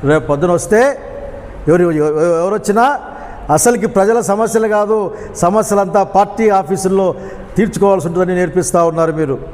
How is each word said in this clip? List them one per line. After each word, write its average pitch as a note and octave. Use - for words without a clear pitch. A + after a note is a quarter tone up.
రేపు D3+
పొద్దున D3+
వస్తే A#3
ఎవరు, E3+
ఎవ-, D3+
ఎవరు F3
వచ్చినా G#3+
అసలుకి A3
ప్రజల G3+
సమస్యలు A3
కాదు, G#3
సమస్యలంతా G3
పార్టీ G3+
ఆఫీసుల్లో F#3
తీర్చుకోవాల్సి G3
ఉంటుందని F3+
నేర్పిస్తూ F3
ఉన్నారు D#3+
మీరు. D3+